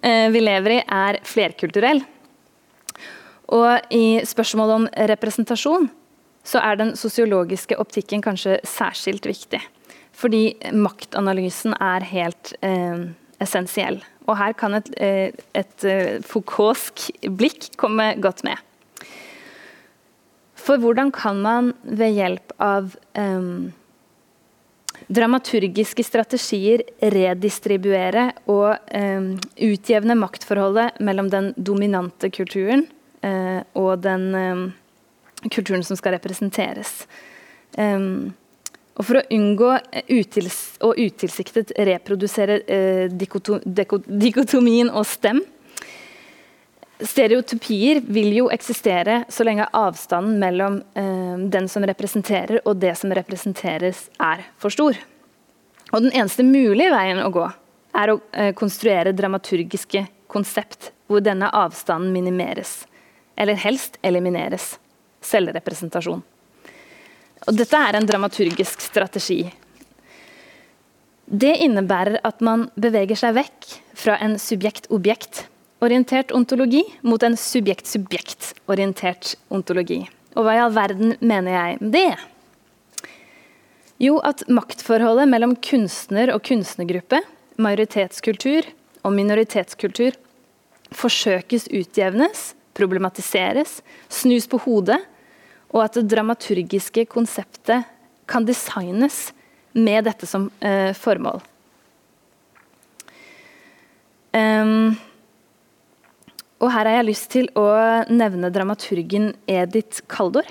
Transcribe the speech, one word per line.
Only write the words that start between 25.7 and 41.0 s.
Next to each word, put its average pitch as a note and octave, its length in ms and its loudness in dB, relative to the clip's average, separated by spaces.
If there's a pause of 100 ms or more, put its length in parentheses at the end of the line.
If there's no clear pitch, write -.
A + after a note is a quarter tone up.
strategier A3 760 0 (200)
redistribuere G3 1300 0 (160)
og, G#3 320 2 (100)
ehm, F#3+ 480 -4 (200)
utjevne G#3+ 580 2
maktforholdet G3+ 840 0
mellom G3 280 0
den G3 320 0
dominante G3 680 -2
kulturen, G3 560 0 (340)
eh, F#3 400 -4 (140)
og F#3+ 260 0
den, F#3+ 320 -2
ehm, F#3 400 -4 (760)
kulturen F#3 340 -2
som F3+ 140 -6
skal F#3 160 -2
representeres? F#3+ 920 -6 (720)
Ehm, G3 560 -2 (600)
og - 140 -4
for C4 100 4
å - 160 2
unngå, G#3+ 380 4 (200)
eh, - 180 -8
utils-, G3+ 760 -2
og A#3 160 4